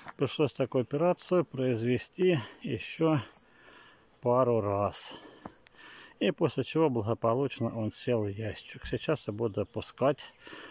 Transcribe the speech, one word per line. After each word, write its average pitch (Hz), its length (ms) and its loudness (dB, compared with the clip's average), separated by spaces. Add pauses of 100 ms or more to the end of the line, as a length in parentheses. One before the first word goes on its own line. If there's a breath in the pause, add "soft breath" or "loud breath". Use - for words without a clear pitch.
(180 loud breath)
Пришлось 143 360 0
такую 127 300 0
операцию 175 600 2
произвести 127 960 2 (220 loud breath)
ещё 156 580 0 (1000 loud breath)
пару 120 400 4
раз. 101 520 0 (1080 loud breath)
И 196 120 2
после 139 320 0
чего 160 260 2
благополучно 117 840 0
он 107 160 -2
сел 120 320 0
в 104 60 -2
ящик. 101 560 -8
Сейчас - 420 -4
я 107 60 -4
буду 107 280 -2
опускать, - 720 -2 (380 loud breath)